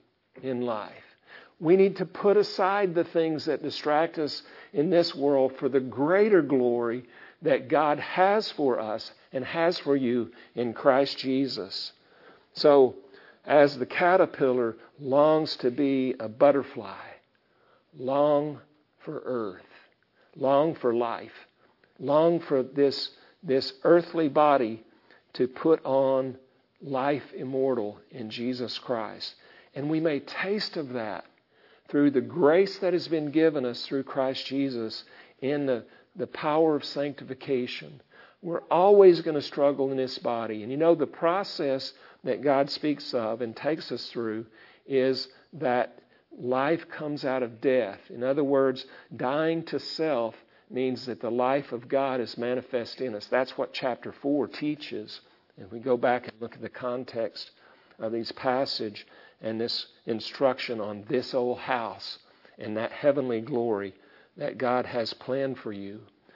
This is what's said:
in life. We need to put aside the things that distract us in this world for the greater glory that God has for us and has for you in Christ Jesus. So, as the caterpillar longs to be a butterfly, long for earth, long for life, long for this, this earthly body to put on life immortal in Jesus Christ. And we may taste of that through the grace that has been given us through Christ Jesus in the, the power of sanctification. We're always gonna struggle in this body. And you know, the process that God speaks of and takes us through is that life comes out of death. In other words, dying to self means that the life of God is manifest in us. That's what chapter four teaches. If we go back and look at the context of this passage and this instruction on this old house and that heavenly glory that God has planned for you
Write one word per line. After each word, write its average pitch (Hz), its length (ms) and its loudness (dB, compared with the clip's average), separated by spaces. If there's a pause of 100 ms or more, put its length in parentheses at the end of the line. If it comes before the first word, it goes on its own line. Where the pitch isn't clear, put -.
(420)
in 127 200 -4
life. 107 540 -8 (440)
We 170 160 6
need 190 220 4
to 190 60 -4
put 196 320 2
aside 196 600 2
the 170 80 2
things 160 400 -2
that 147 180 -2
distract 151 560 0
us 147 240 -6 (300)
in 160 180 0
this 170 240 4
world 135 420 2
for 143 120 -2
the 131 100 2
greater 160 640 4
glory 123 640 2 (380)
that 135 260 2
God 151 320 2
has 196 500 2
for 135 300 0
us 110 320 -6 (200)
and 131 120 -6
has 165 340 0
for 139 160 0
you 123 380 0 (240)
in 120 180 -2
Christ 135 420 4
Jesus. 131 760 -4 (640)
So, 143 420 6 (500)
as 143 300 6
the 123 100 -4
caterpillar 139 920 2 (220)
longs 147 580 2
to 127 140 0
be 131 480 0
a 110 100 -8
butterfly, 123 720 2 (960)
long 143 640 0 (400)
for 151 240 -10
earth, 110 380 -6 (720)
long 139 380 2
for 117 200 0
life, 117 520 -4 (520)
long 156 420 4
for 135 220 0
this, 139 480 0 (320)
this 135 300 -2 (120)
earthly 165 440 4
body 135 540 2 (520)
to 131 120 0
put 156 380 2
on 135 520 0 (440)
life 139 560 -4
immortal 131 640 -2 (120)
in 110 200 -12
Jesus 120 480 -6
Christ. 104 560 -8 (400)
And 143 160 -6
we 160 100 0
may 156 200 0
taste 196 560 -6
of 139 180 -6
that 107 300 -8 (640)
through 143 240 4
the 127 80 2
grace 160 580 2
that 180 140 0
has 151 160 -2
been 151 220 -2
given 151 360 4
us 120 180 -6
through 139 200 -4
Christ 131 420 -2
Jesus 127 580 -4 (360)
in 139 260 -2
the, 120 180 -2 (320)
the 170 100 -6
power 156 500 2
of 143 80 -6
sanctification. 135 1160 -6 (400)
We're 165 300 -6
always 185 500 10
gonna 156 220 -2
struggle 139 480 0
in 135 60 -4
this 127 220 -4
body. 113 440 -4
And 110 80 -10
you 135 80 -4
know, 165 160 6
the 147 120 0
process 165 840 -2 (320)
that 123 180 -4
God 139 280 2
speaks - 420 -4
of 117 300 -2
and 113 120 -6
takes 156 380 -6
us - 160 -8
through 113 380 -6 (400)
is 131 420 0 (260)
that 127 440 -2 (400)
life 135 500 -2
comes 147 360 -8
out 131 180 -2
of 113 180 -8
death. 123 400 0 (100)
In 120 120 -10
other 139 220 0
words, 135 420 2 (280)
dying 156 500 -2
to 156 140 -6
self 123 560 -2 (360)
means 127 360 -4
that 113 140 -8
the 117 100 -4
life 127 420 0
of 123 160 -10
God 135 320 0
is 110 180 -8
manifest 120 640 -6
in 127 140 -6
us. 104 120 -10
That's 127 320 -2
what - 140 -6
chapter 120 400 -6
four 143 340 -2
teaches. 147 720 -8 (380)
If 95 120 -18
we 113 80 -12
go 123 180 2
back 123 300 0
and 110 140 -14
look 117 140 -12
at 123 80 -16
the 113 60 -10
context 123 800 -8 (480)
of 113 140 -6
this 113 200 -6
passage 127 760 -4 (340)
and 110 200 -6
this - 260 -6 (200)
instruction 120 720 -2
on 104 280 -8
this 123 260 -2
old 123 240 -2
house 117 600 -6 (400)
and 107 180 -8
that 110 160 -6
heavenly 131 480 0
glory 113 540 -4 (420)
that 143 220 -8
God 123 280 0
has 117 260 -4
planned 135 460 -6
for 110 140 -10
you 101 280 -12 (360)